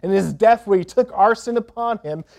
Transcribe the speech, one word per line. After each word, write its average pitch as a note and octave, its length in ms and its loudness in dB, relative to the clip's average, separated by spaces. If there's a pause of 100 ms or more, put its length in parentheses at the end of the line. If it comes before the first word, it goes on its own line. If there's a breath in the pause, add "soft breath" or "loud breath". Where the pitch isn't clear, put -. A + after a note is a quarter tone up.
and F3+ 100 -4
his F#3+ 220 0
death A3+ 320 2
where G3 140 2
he F3+ 40 -4
took - 320 -2
our A3 200 4
sin A#3+ 220 -6
upon A#3 420 -6
him, D#3 260 -10 (140)